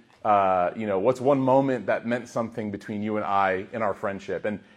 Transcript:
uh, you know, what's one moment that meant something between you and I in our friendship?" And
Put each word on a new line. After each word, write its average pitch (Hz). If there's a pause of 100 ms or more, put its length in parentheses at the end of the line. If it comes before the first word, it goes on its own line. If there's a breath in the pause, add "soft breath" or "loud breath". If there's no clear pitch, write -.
(240 loud breath)
uh, 95
you 110
know, 95
what's 127
one 135
moment 131
that 107
meant 120
something 110
between 104
you 107
and 107
I 98
in 113
our 98
friendship?" 98
And 104 (160 soft breath)